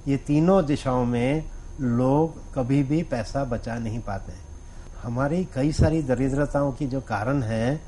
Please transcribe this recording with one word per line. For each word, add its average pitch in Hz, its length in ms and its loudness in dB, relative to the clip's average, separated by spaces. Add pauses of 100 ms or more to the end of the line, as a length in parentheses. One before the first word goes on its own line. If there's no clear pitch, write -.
ये 139 80 2
तीनों 156 500 4
दिशाओं 127 380 0
में 123 400 0 (360)
लोग 131 720 2
कभी 139 280 2
भी 147 200 0
पैसा 139 420 -4
बचा 117 340 -4
नहीं 113 220 -4
पाते 98 320 -6
हैं। - 120 -14 (580)
हमारी 139 520 -2
कई 143 180 2
सारी 160 300 4
दरिद्रताओं 135 680 2
की 139 140 -4
जो 131 140 -2
कारण 123 420 0
है 113 440 0